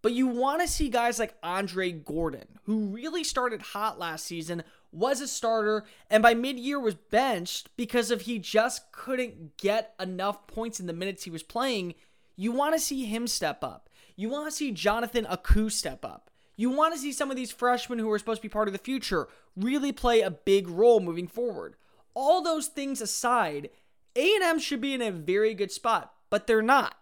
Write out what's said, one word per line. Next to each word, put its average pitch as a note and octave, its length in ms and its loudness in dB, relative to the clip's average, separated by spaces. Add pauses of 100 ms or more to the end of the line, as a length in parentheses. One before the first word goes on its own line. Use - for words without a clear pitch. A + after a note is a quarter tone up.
But A#3+ 100 2
you B3+ 160 2
wanna C#4 400 0
see D4+ 200 -2
guys A#3 300 0
like A3 240 -4
Andre F3+ 480 -2
Gordon, D#3 720 -6
who G#3+ 220 0
really D4 380 -6
started B3 360 -2
hot G#3 380 -4
last D#3+ 260 -6
season, E3+ 380 -6 (300)
was A#3+ 280 0
a C#4+ 60 -8
starter, G#3+ 580 0 (240)
and A3 140 6
by A#3 100 10
mid-year B3+ 460 -2
was A3 160 0
benched G#3 840 0
because A#3+ 360 0
of G#3 80 -2
he A3 180 -6
just A3 540 0
couldn't B3 640 -6
get G#3+ 420 -2
enough F#3+ 480 -4
points A3 320 -8
in F#3 80 -8
the E3+ 60 -6
minutes F#3 320 -8
he F#3 60 -10
was D#3+ 120 -10
playing. A3 520 -4 (420)
You G#3+ 160 -2
wanna D4 260 2
see C4+ 260 -4
him A3+ 220 -2
step D#3 380 -4
up. - 260 -12 (240)
You G#3 140 -4
wanna D4 240 -4
see D4 180 -2
Jonathan A3 560 0
Aku G#3+ 440 2
step - 340 -6
up. - 260 -14 (260)
You A#3+ 140 0
wanna D#4 280 2
see C#4 120 -6
some C#4 200 -4
of C4 60 -4
these B3+ 140 -6
freshmen B3 480 0
who A3 140 0
are G#3 60 2
supposed A3 240 -4
to G#3+ 60 -10
be - 40 -12
part G#3 160 0
of F#3+ 40 -4
the G3 60 -8
future G3+ 500 -2 (280)
really C4 360 0
play A#3 280 4
a F#3+ 100 0
big G3 380 2
role G#3+ 320 6
moving F3 260 -4
forward. F#3 480 -6 (400)
All D4+ 280 4
those D#4 260 0
things C#4 320 -6
aside, G3+ 680 0 (440)
A E4+ 220 4
and F#4+ 80 2
M E4 160 2
should B3+ 200 -4
be C#4 140 -2
in B3 80 -2
a A3 80 0
very F#3+ 420 0
good G3 200 -4
spot, A3 420 -2 (160)
but G#3 160 0
they're A3 160 4
not. C4 400 4